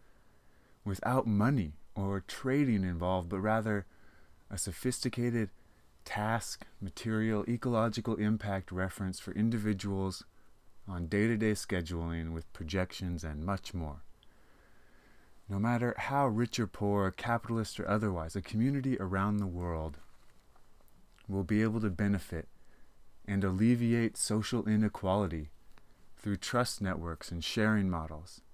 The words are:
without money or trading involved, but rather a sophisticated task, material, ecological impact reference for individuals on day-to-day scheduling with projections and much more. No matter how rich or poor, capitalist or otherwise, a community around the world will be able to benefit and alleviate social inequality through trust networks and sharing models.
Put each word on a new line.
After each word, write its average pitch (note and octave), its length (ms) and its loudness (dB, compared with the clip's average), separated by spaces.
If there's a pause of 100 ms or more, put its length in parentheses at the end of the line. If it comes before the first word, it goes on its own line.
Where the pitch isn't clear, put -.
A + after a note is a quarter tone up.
(840)
without A2+ 420 0
money G#2 460 4 (200)
or G2 340 -2
trading C3 560 2
involved, F2+ 460 0
but F#2+ 120 -2
rather G#2+ 440 2 (640)
a G2+ 80 -6
sophisticated A#2+ 920 0 (560)
task, A2 600 -2 (160)
material, A2 680 0
ecological A#2 680 0
impact G#2 560 0
reference F#2 480 -2
for - 140 -8
individuals G2+ 880 0 (640)
on F2 200 -4
day-to-day G#2+ 460 4
scheduling E2 800 -2
with E2 200 -6
projections F2 680 -2
and D#2 220 -6
much G2 280 -4
more. D#2 300 -6 (1400)
No G2 120 -2
matter A#2+ 380 2
how C#3 300 2
rich A#2 320 2
or A2 80 0
poor, G2+ 440 2
capitalist A#2 680 -2
or - 80 -6
otherwise, G2 480 0
a G2 60 -2
community C3 580 0
around G2 380 2
the G2+ 100 0
world E2+ 500 -4 (1300)
will G2 160 0
be G#2 180 4
able A2 200 2
to G#2+ 80 2
benefit F#2+ 580 0 (800)
and G2+ 180 0
alleviate A#2 760 4
social G#2+ 500 0
inequality G2 840 2 (680)
through G2+ 200 -2
trust - 440 0
networks E2 500 -4
and E2+ 120 -4
sharing G#2+ 460 2
models. D#2+ 520 -6 (120)